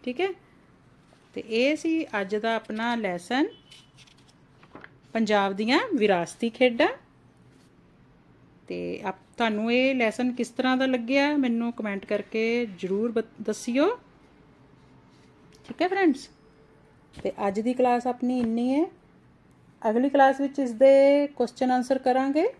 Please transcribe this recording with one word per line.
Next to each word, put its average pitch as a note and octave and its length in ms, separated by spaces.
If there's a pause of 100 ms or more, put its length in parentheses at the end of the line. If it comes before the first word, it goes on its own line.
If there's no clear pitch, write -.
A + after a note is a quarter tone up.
ਠੀਕ B3 160
ਹੈ, F#4+ 80 (1040)
ਤੇ - 140
ਇਹ B3+ 280
ਸੀ D#4+ 300 (140)
ਅੱਜ G3 160
ਦਾ A3+ 200
ਆਪਣਾ A3+ 380
ਲੈਸਨ, A3+ 520 (1700)
ਪੰਜਾਬ G3+ 400
ਦੀਆਂ A3 260 (160)
ਵਿਰਾਸਤੀ G3+ 560
ਖੇਡਾਂ। B3+ 380 (1800)
ਤੇ F3 360
ਆਪ-, - 320
ਤੁਹਾਨੂੰ A3+ 360
ਇਹ C4 220
ਲੈਸਨ B3 380
ਕਿਸ A#3+ 160
ਤਰ੍ਹਾਂ B3+ 280
ਦਾ C4 100
ਲੱਗਿਆ, C4+ 500
ਮੈਨੂੰ A#3 360
ਕੁਮੈਂਟ G3+ 340
ਕਰਕੇ A3+ 600 (120)
ਜ਼ਰੂਰ G3+ 340
ਬ-, A3 300
ਦੱਸਿਓ। C4+ 560 (1700)
ਠੀਕ - 140
ਹੈ F4+ 60
ਫਰੈਂਡਸ, F#4 420 (920)
ਤੇ F#3+ 100 (160)
ਅੱਜ G3 120
ਦੀ A#3+ 140
ਕਲਾਸ B3 320
ਆਪਣੀ B3 340
ਇੰਨੀ A#3+ 400
ਹੈ। - 220 (880)
ਅਗਲੀ B3+ 180
ਕਲਾਸ C4+ 320
ਵਿੱਚ C#4 180
ਇਸ B3+ 120
ਦੇ C4+ 560
ਕੁਐਸਚਨ B3+ 440
ਆਨਸਰ B3+ 280
ਕਰਾਂਗੇ। C4+ 500 (100)